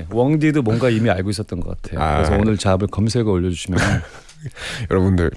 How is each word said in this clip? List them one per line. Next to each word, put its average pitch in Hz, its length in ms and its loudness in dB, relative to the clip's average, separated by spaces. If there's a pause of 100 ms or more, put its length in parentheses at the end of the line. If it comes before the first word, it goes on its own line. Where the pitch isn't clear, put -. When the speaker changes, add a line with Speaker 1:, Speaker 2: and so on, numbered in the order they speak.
(100)
Speaker 1:
웡디도 147 520 2
뭔가 120 280 2
이미 113 180 2
알고 95 220 0
있었던 87 300 -6
것 85 200 -6
같아요. - 220 -8
Speaker 2:
아. 76 140 0
Speaker 1:
그래서 82 220 2
오늘 107 200 2
잡을 95 300 2
검색어 107 420 0
올려주시면 90 500 -2
Speaker 2:
<laughs> - 1080 -6
여러분들, 92 460 2